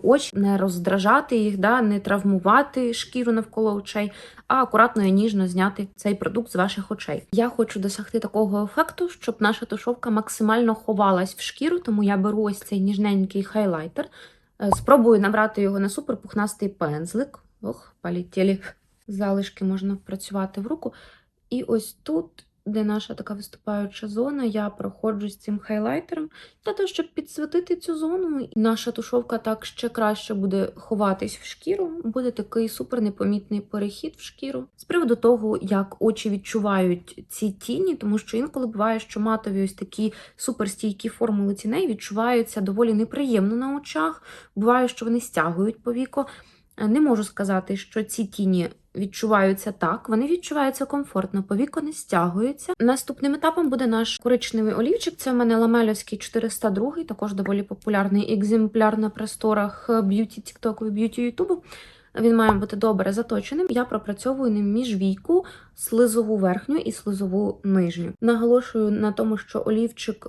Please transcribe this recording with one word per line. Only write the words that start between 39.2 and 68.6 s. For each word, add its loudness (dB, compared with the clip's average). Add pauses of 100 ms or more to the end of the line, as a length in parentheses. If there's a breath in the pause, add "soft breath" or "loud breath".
ось -2
такі -4 (220 loud breath)
суперстійкі -4
формули 0
тіней -2
відчуваються -2
доволі 2
неприємно 0
на -2
очах. -4 (320 loud breath)
Буває, 4
що -6
вони 0
стягують -2
повіко. -4 (500 loud breath)
Не 4
можу 4
сказати, -2
що -6
ці -4
тіні... 0 (280)
Відчуваються 2
так, -2
вони 0
відчуваються -2
комфортно, -4
повіко -2
не -6
стягується. -2
Наступним 0
етапом 0
буде 0
наш 0
коричневий 0
олівчик, 0
це -4
в 2
мене 4
ламельовський 2
чотириста -4
другий, -2
також -6
доволі -2
популярний 0
екземпляр 2
на 0
просторах -2 (140)
б'юті 0
тіктоку -6
і -2
б'юті -2
ютубу. -2 (580 loud breath)
Він 6
має 6
бути 0
добре 2
заточеним. -2
Я 0
пропрацьовую -2
ним 0
міжвійку, 0 (300 loud breath)
слизову 2
верхню 0
і -2
слизову -2
нижню. 0
Наголошую 2